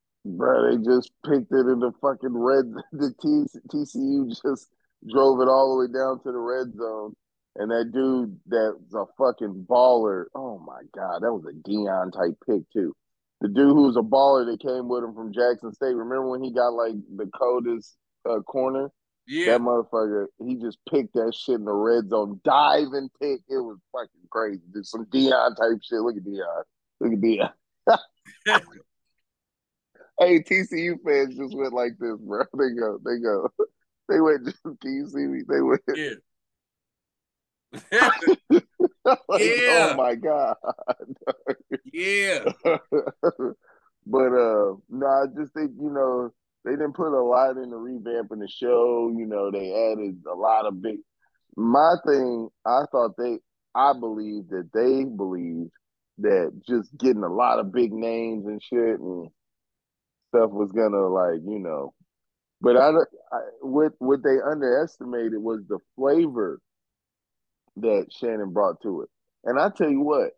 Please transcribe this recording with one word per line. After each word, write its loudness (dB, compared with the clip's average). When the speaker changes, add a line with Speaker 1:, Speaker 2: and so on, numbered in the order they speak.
Speaker 1:
Bro, 2
they -2
just 2
picked 0
it 4
in 2
the 0
fucking -2
red, 2
<laughs> -18
the -2
T-, 0
T -4
C -12
U 0
just -6
drove 6
it 6
all 6
the 2
way -6
down -2
to -8
the -6
red -6
zone. -8
And -4
that 0
dude -2
that's -2
a -4
fucking -2
baller. 4
Oh -10
my -18
God, -6
that -2
was -8
a -16
Deion -2
type -2
pick -2
too. -4
The -2
dude 4
who 8
was 2
a 2
baller 4
that -6
came -6
with -4
him -10
from -12
Jackson 0
State. -2
Remember -4
when -6
he -8
got, 2
like, -2
the -8
coldest, -2
uh, 0
corner? -4
Speaker 2:
Yeah. 0
Speaker 1:
That 2
motherfucker, -2
he -4
just -8
picked -2
that 0
shit -2
in -6
the -2
red 2
zone, -2
diving 2
pick. -4
It -4
was -8
fucking -14
crazy. -4
Did -10
some -10
Deion 2
type 2
shit. -4
Look -2
at -12
Deion. -8
Look 0
at 0
Deion. 0
<laughs> -20
Speaker 2:
<laughs> -20
Speaker 1:
Hey, 6
T 0
C -6
U -4
fans 2
just -10
went -4
like -2
this, -6
bro. -4
<laughs> -20
They 0
go, -4
they -4
go. -2
<laughs> 0
They 2
went, 2
just, -10
can -10
you -6
see -6
me? -6
They 0
went. 2
Speaker 2:
Yeah. -6
<laughs> 2
Speaker 1:
<laughs> 6
Like, 2
Speaker 2:
Yeah. 4
Speaker 1:
oh -2
my 2
God. 0
<laughs> -8
Speaker 2:
Yeah. -2
Speaker 1:
<laughs> 2
But, 2
uh, 2
no, -6
I 2
just -10
think, -4
you -6
know, -2
they -4
didn't -2
put -2
a 2
lot 2
into -10
revamping -8
the -10
show. 2
You -6
know, -2
they -6
added -6
a -4
lot 2
of -6
big, -6
my 4
thing, 0
I 2
thought 0
they, -4
I 4
believe -6
that -8
they 2
believed -6
that 2
just -2
getting 2
a -4
lot 2
of -4
big 0
names -6
and -10
shit -2
and -10
stuff 4
was -4
gonna, 2
like, 0
you -6
know, -8
but 4
I, 6
I, 0
what, 0
what 0
they 4
underestimated -2
was -6
the -6
flavor 0
that 0
Shannon -6
brought 0
to -6
it. -16
And 0
I 2
tell -2
you 2
what, 0